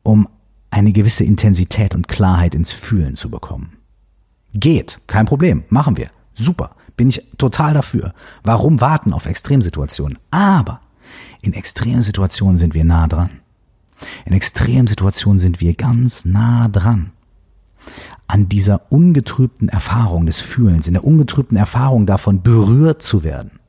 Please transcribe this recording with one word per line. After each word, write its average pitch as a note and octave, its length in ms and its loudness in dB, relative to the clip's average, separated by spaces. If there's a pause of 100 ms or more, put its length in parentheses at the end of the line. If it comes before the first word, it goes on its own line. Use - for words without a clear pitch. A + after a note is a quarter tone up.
um G#2+ 260 2 (440)
eine G#2 220 2
gewisse G#2 320 0
Intensität G2 680 0
und F2 140 -4
Klarheit F2+ 480 0
ins E2 160 -2
Fühlen D#2 440 -4
zu - 140 -10
bekommen. - 440 -14 (800)
Geht, - 520 -2
kein A2 200 0
Problem, C#3+ 440 0
machen C3+ 280 0
wir, - 120 -10 (240)
super, D3+ 380 -4 (260)
bin B2 120 2
ich - 160 -4 (120)
total D3+ 360 0
dafür. C3 400 -4 (300)
Warum A2+ 380 2
warten D3+ 320 0
auf - 120 -6
Extremsituationen? D#2+ 920 -4 (140)
Aber F#3 500 0 (600)
in F#2+ 120 -4
Extremsituationen G2 1040 -2
sind E2+ 160 0
wir D#2+ 120 0
nah E2 220 2
dran. E2 220 -2 (960)
In - 80 -2
Extremsituationen G#2 1040 0
sind F2+ 240 0
wir E2+ 140 0
ganz B2 500 -2
nah A2+ 440 2
dran. G2+ 420 0 (1160)
An G2+ 200 0
dieser G2+ 440 0
ungetrübten C3+ 760 2
Erfahrung F#2+ 580 0
des E2 140 -2
Fühlens, F2+ 480 0
in E2+ 60 0
der F#2 100 -2
ungetrübten C#3 540 2
Erfahrung A#2 480 0
davon, F#2+ 360 0
berührt A#2 600 4
zu F#2 220 -2
werden. C#2 280 -8 (180)